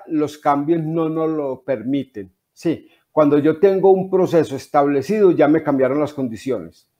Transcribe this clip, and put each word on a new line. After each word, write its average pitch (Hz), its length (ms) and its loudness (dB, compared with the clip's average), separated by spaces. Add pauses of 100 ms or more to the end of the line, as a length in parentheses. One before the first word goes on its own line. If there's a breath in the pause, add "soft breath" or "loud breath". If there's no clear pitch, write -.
los 151 320 -4
cambios 147 420 0
no 160 280 -4
nos 160 220 -2
lo 143 320 -6
permiten, 120 680 -6 (200)
sí. - 360 -6 (220 soft breath)
Cuando 147 280 2
yo 151 200 0
tengo 190 320 4
un 190 180 2
proceso 170 460 0
establecido, 143 800 0
ya 143 160 4
me 156 160 2
cambiaron 135 340 0
las 147 160 -4
condiciones. 110 760 -8 (120)